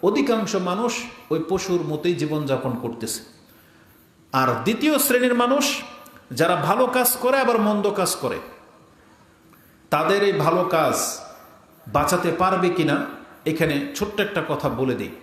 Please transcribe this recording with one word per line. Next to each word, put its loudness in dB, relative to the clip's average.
অধিকাংশ 0
মানুষ -2
ওই 0
পশুর 0
মতোই -2
জীবনযাপন -2
করতেছে। -6
আর 2
দ্বিতীয় 2
শ্রেণীর 2
মানুষ 2
যারা 2
ভালো 2
কাজ 0
করে 2
আবার 2
মন্দ 2
কাজ 0
করে, -4
তাদের 2
এই 2
ভালো 2
কাজ 0
বাঁচাতে 2
পারবে 2
কিনা, 0
এখানে 0
ছোট্ট -4
একটা -2
কথা -2
বলে 0
দিই। -6